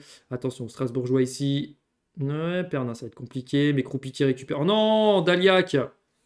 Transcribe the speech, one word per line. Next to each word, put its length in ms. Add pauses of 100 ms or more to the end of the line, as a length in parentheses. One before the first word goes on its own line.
(300)
Attention, 380
Strasbourgeois 540
ici. 540 (440)
Ouais, 440
Pernin, 300
ça 120
va 20
être 60
compliqué. 580
Mais 100
Croupi 300
qui 120
récupère. 360
Oh 40
non, 580
Daliak. 540 (500)